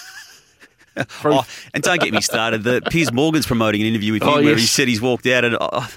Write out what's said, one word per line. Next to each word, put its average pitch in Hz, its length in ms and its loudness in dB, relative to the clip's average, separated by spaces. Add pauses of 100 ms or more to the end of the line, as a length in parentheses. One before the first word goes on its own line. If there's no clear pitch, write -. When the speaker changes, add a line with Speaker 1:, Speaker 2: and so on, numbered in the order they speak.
(1080)
Speaker 1:
Free - 260 -2
Speaker 2:
Oh, 131 100 2 (300)
and 147 80 -4
don't 180 180 0
get - 140 -2
me 107 60 0
started. 113 420 -2
The, 123 260 0
Piers 156 240 2
Morgan's 151 340 2
promoting 110 340 2
an 110 80 0
interview 110 240 0
with 104 100 0
him 123 60 2
Speaker 1:
Oh, 147 60 4
Speaker 2:
where 147 200 4
he 117 60 2
Speaker 1:
yes. 113 100 0
Speaker 2:
said 139 160 2
he's 113 160 0
walked 123 240 0
out, 123 180 2
and 117 160 0
I, - 360 -4